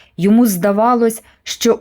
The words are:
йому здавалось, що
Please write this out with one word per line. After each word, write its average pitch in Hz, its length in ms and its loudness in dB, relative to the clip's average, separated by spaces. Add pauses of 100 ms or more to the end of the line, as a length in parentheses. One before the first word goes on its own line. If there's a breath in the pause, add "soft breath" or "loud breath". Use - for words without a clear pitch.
(160 loud breath)
йому 220 300 2
здавалось, 220 760 -2 (200 soft breath)
що - 380 -4